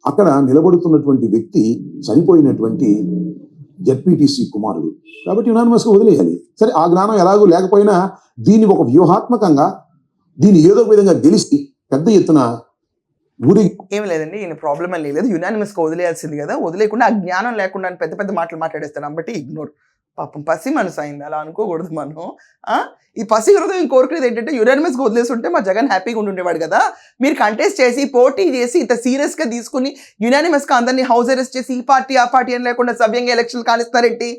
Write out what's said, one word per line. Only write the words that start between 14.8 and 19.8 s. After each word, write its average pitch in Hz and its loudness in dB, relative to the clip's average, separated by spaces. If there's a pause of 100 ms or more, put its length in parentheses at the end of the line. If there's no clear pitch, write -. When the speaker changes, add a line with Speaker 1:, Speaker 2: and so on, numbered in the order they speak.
Speaker 2:
అని 156 -8 (120)
లేదు, 208 -2
యునానిమస్‌గా 208 -6
వదిలేయాల్సింది 165 -6
కదా, 175 -8 (120)
వదిలేయకుండా 214 -2
ఆ 196 2 (100)
జ్ఞానం 190 -6
లేకుండా 190 -6
అని 180 -16
పెద్ద 165 -8
పెద్ద 202 -6
మాటలు 170 -8
మాట్లాడేస్తాను 151 -10
కాబట్టి 165 -10
ఇగ్నోర్. 156 -14 (480)